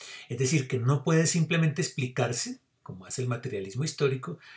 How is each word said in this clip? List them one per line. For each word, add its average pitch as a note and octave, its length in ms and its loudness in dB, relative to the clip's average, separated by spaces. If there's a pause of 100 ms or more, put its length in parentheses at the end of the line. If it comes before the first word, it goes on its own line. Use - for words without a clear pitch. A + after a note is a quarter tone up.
(300)
Es A#2+ 100 -6
decir, C3+ 280 2
que B2 120 0
no C3 240 2
puede D#3+ 240 4
simplemente E3 540 2
explicarse, C3 800 -2 (240)
como - 220 -14
hace - 160 -4
el B2 60 -2
materialismo A2+ 560 -4
histórico, C#3+ 560 -2 (180)